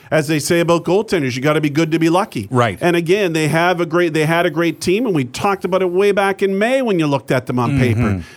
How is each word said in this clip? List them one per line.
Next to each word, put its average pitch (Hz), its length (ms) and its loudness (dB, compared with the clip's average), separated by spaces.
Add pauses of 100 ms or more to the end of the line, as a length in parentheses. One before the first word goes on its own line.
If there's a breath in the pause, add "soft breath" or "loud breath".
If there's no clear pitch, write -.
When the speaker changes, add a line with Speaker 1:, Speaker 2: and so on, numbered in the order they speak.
(100)
Speaker 1:
As 147 160 0
they 156 140 0
say 170 200 0
about 170 240 2
goaltenders, 165 520 0
you 131 60 -6
gotta 151 180 2
be 151 100 -2
good 156 220 0
to 165 80 0
be 160 100 2
lucky. 170 400 -2
Speaker 2:
Right. 120 300 2
Speaker 1:
And 170 160 2
again, 175 360 0
they 156 160 0
have 170 320 0
a 175 60 -2
great, 170 260 0
they 156 140 0
had 165 180 0
a 175 60 2
great 165 300 -2
team, 208 260 0
and 196 80 -2
we 139 100 0
talked 196 400 -4
about 185 180 0
it 180 80 0
way 196 220 2
back 196 300 0
in 196 160 0
May 254 240 0
when 208 160 0
you 156 80 0
looked 139 240 -2
at 123 160 0
them 127 120 -2
on 120 140 0
Speaker 2:
Mm-hmm. 131 80 2
Speaker 1:
paper. 110 440 0 (120 loud breath)